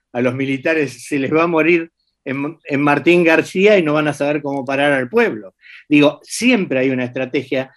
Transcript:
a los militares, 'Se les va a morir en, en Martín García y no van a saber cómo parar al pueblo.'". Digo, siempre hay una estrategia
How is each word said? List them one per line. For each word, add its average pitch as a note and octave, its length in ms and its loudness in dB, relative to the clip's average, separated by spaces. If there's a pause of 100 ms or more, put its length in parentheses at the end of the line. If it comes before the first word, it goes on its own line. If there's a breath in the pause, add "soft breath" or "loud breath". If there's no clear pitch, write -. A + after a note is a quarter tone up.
(120)
a B2 100 -4
los B2 140 0
militares, C3+ 720 -2
'Se D3 100 -4
les C3+ 160 -2
va D#3+ 100 2
a E3+ 40 2
morir E3 440 0 (340)
en, C#3+ 400 -8
en C#3+ 160 -2
Martín D3 420 2
García F#3 540 2
y F3 60 2
no D3+ 100 0
van D3+ 160 0
a C#3+ 40 -2
saber D3 280 -2
cómo C#3 240 -6
parar C#3 260 0
al C3 160 0
pueblo.'". B2 480 -2 (320 loud breath)
Digo, D3 360 4
siempre F#3+ 560 0
hay C3 100 2
una B2+ 160 -2
estrategia C3 720 -6